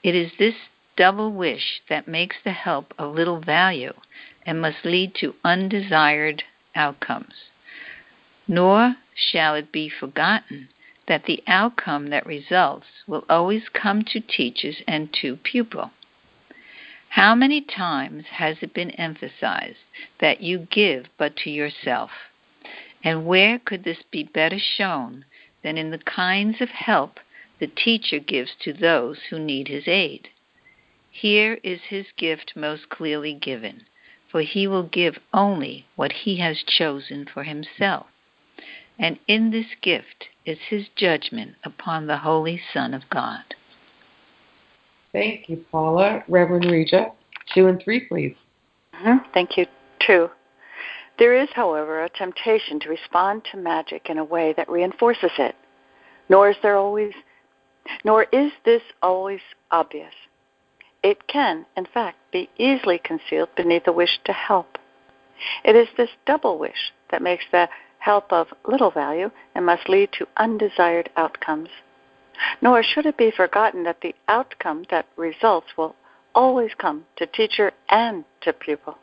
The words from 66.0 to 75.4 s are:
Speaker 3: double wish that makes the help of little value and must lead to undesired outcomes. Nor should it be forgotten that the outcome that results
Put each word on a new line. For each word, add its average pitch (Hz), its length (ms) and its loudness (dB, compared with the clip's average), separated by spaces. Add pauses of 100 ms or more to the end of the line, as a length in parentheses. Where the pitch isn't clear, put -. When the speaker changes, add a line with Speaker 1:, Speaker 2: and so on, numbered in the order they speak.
Speaker 3:
double 269 340 0
wish - 340 -8 (180)
that 170 120 -2
makes 180 280 0
the 175 180 4 (300)
help 202 340 2
of 170 220 0 (100)
little 233 260 2
value 160 400 -2 (240)
and 180 120 0
must 175 220 2
lead 196 240 4
to - 140 -8 (120)
undesired 196 800 0
outcomes. 160 540 -4 (880)
Nor 240 220 6
should 302 240 -2
it 302 100 0
be 226 140 4
forgotten 190 520 0
that 170 180 -4
the 170 140 -8 (140)
outcome 185 600 -2
that 165 180 -2 (100)
results 165 600 0